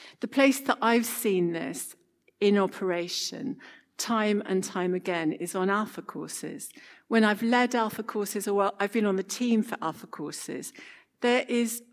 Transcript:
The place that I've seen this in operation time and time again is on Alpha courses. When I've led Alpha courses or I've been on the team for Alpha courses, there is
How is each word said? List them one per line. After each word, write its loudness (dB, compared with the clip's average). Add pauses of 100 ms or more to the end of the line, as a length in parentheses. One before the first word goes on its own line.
(200)
The -4
place 6
that 0
I've 4
seen 2
this -6 (440)
in 6
operation -4 (440)
time 2
and 0
time -2
again 0
is -8
on 0
Alpha -2
courses. -12 (380)
When 4
I've 2
led 2
Alpha -2
courses -6
or 0
I've -2
been 2
on 2
the -2
team 2
for -6
Alpha -8
courses, -10 (480)
there 2
is -2